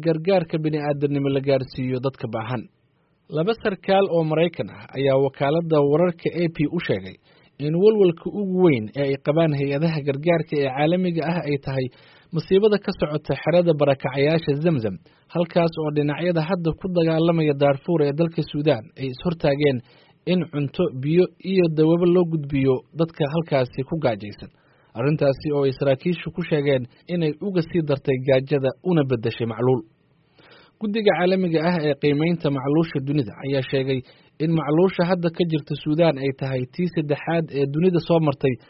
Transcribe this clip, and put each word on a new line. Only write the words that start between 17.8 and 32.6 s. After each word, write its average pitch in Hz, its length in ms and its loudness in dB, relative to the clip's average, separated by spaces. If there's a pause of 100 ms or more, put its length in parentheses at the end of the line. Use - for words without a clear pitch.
ee 143 120 2
dalka 165 300 -2
Suudaan 147 420 0 (100)
ay 135 120 -8
is 127 140 -10
hortaageen 147 580 0 (480)
in 180 180 0
cunto, 147 480 -4
biyo 151 320 2 (140)
iyo 185 280 0
dawaba 160 400 4
loo 175 180 4
gudbiyo 143 500 0 (160)
dadka 160 360 -4
halkaasi 139 560 -2
ku 147 140 -8
gaajaysan. 107 540 -4 (440)
Arrintaasi 139 540 0
oo 143 160 0
ay 135 100 2
saraakiishu 143 560 -2
ku 180 120 -6
sheegeen 143 420 0 (200)
inay 165 320 -2
uga 185 260 -2
sii 170 200 -2
dartay 139 400 -2
gaajada 135 480 2 (100)
una 175 220 2
beddeshay 120 440 -2
macluul. 117 360 0 (920)
Guddiga 214 340 0
Caalamiga 180 500 2
ah 175 180 0
ee 147 160 0
Qiimaynta 156 560 0
Macluusha 143 500 0